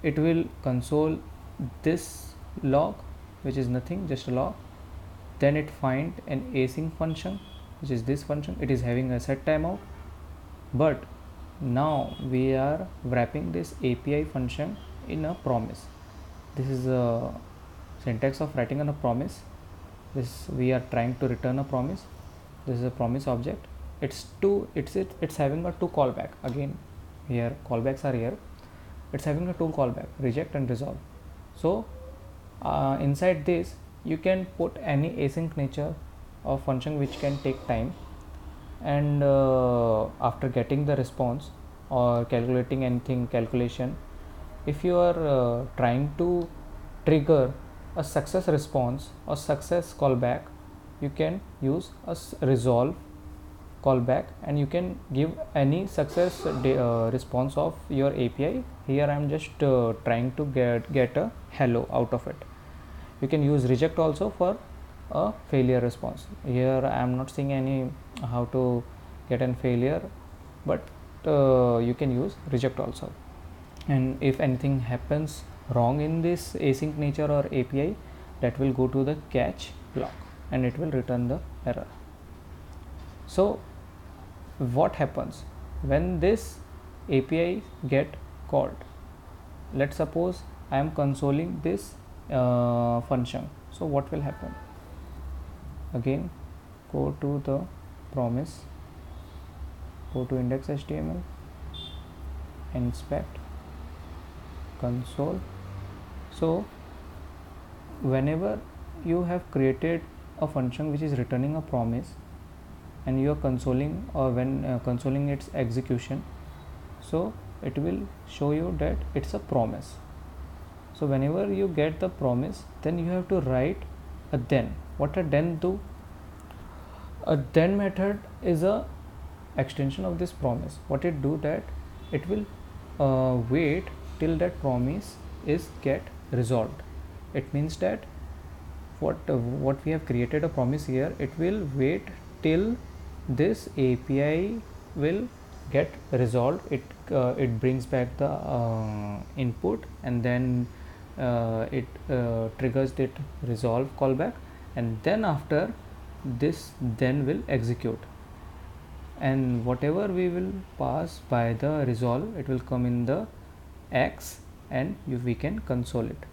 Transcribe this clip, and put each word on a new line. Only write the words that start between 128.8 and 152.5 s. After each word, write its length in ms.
extension 480
of 140
this 140
promise. 460
What 180
it 160
do 160
that 240
it 160
will, 160
uh, 380
wait 360
till 160
that 240
promise 560
is 220
get 220
resolved. 520
It 220
means 240
that 260
what, 160
uh, 80
what 480
we 60
have 120
created 400
a 40
promise 360
here, 340
it 200
will 360
wait 280
till 340
this 460
A 200
P 260
I 320
will 320
get 220
resolved. 480
It, 100
uh, 240
it 240
brings 240
back 320
the, 100
uh, 920
input, 480
and 200
then, 440
uh, 520
it, 140
uh, 400